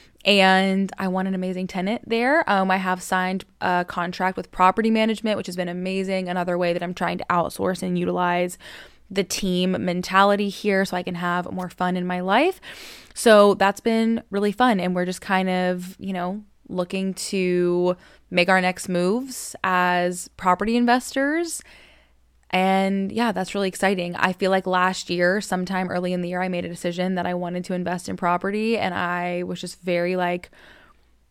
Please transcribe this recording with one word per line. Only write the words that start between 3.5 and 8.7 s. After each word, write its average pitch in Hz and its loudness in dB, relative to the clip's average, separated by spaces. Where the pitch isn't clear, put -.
a 180 0
contract 180 -4
with 185 -8
property 190 4
management, 220 0
which 190 -6
has 175 -10
been 180 -4
amazing. 185 -4
Another 175 -2
way 175 2
that 175 -4
I'm 175 -6
trying 175 -2
to - -8
outsource 185 -2
and 180 -2
utilize 175 -2